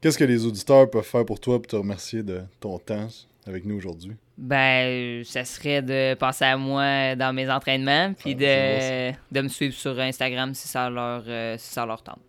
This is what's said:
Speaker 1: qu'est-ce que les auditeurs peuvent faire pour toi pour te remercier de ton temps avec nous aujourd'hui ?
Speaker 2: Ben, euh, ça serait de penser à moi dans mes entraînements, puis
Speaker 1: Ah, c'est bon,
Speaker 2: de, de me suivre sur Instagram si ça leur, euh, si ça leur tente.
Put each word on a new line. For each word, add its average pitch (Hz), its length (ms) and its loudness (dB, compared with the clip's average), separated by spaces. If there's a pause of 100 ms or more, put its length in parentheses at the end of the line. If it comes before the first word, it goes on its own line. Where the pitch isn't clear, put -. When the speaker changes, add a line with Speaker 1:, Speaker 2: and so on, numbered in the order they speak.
Speaker 1:
qu'est-ce 156 160 4
que 156 80 6
les 120 200 4
auditeurs 131 440 8
peuvent 117 160 0
faire 120 200 2
pour 101 140 -6
toi 123 220 0
pour 120 60 -14
te - 80 -6
remercier 101 460 -4
de 92 220 -6 (160)
ton 95 200 -8
temps 107 280 -6 (380)
avec 95 200 -10
nous 104 100 -4
aujourd'hui ? 90 360 -10 (260)
Speaker 2:
Ben, 131 500 2
euh, 120 360 -4
ça 123 220 -8
serait 143 360 -2
de 131 320 0
penser 131 320 0
à 131 120 4
moi 135 580 0
dans 131 180 0
mes 131 160 -4
entraînements, 139 640 2
puis 143 260 -6
Speaker 1:
Ah, 135 400 4
c'est 127 320 -2
bon, 131 60 -8 (140)
Speaker 2:
de, 135 80 0
de 135 40 0
me 139 60 -2
suivre 135 240 -4
sur 131 260 -6
Instagram 131 540 -2
si - 140 -12
ça 127 240 -2
leur, 120 360 -4
euh, 113 300 -6
si - 160 -16
ça 120 120 -4
leur 110 180 -8
tente. - 240 -16